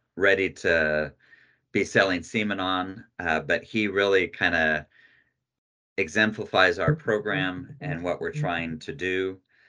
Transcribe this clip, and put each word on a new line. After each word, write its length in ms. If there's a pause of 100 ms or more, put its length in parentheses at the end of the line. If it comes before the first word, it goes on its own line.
(160)
ready 360
to 600 (600)
be 140
selling 360
semen 380
on, 440 (160)
uh, 200
but 240
he 240
really 400
kinda 580 (1120)
exemplifies 800
our 140
program 840
and 240
what 160
we're 120
trying 460
to 160
do. 460 (300)